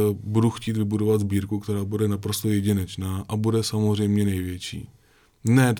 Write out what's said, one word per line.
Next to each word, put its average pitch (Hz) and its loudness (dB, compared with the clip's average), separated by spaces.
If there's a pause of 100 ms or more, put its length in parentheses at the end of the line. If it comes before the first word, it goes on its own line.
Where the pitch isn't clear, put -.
(240)
budu 110 2
chtít 110 -4
vybudovat 107 2
sbírku, 101 -2
která 101 -4
bude 104 -2
naprosto 104 -4
jedinečná 98 -2
a 110 -4
bude 110 0
samozřejmě 104 2
největší. 92 -6 (540)
Ne 123 6